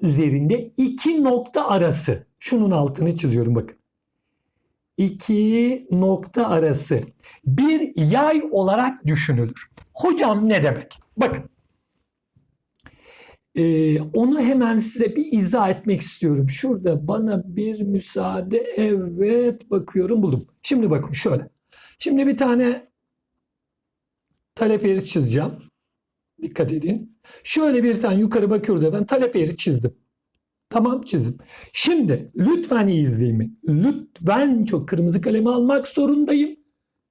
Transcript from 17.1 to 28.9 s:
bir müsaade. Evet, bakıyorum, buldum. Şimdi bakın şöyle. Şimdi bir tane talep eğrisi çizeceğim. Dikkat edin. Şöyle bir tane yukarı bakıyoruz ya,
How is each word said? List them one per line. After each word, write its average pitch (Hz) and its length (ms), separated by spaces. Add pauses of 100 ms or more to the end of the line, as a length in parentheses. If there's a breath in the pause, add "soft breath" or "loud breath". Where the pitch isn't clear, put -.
bir 214 260
müsaade. 190 760
Evet, 214 1120
bakıyorum, 196 520
buldum. 139 240 (160)
Şimdi 226 280
bakın 147 220
şöyle. - 360 (500 soft breath)
Şimdi 277 280
bir 277 100
tane 247 520 (1700)
talep 214 300
eğrisi 190 220
çizeceğim. 139 640 (720)
Dikkat 156 300
edin. 165 460 (260 loud breath)
Şöyle 277 400
bir 233 160
tane 202 200
yukarı 214 300
bakıyoruz 208 340
ya, 160 80